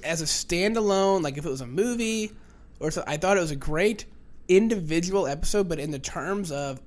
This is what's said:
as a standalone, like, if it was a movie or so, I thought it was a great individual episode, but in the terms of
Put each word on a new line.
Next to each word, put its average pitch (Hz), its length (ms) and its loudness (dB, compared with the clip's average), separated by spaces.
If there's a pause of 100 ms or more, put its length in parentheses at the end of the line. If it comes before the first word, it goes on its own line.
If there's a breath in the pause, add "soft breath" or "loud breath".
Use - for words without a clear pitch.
as 160 180 -2
a 156 40 -4
standalone, 196 960 2
like, 143 160 -4
if 151 60 -6
it 165 40 -4
was 135 120 -4
a 123 60 -10
movie 220 640 -2 (480 soft breath)
or 156 120 -2
so, 170 160 -4
I 147 100 -2
thought 185 200 4
it 180 40 4
was 160 100 0
a 147 40 -4
great 175 500 0 (420)
individual 185 800 2
episode, 175 400 0
but 160 120 -2
in 143 120 -6
the 139 80 -6
terms 175 520 -4
of 139 360 -4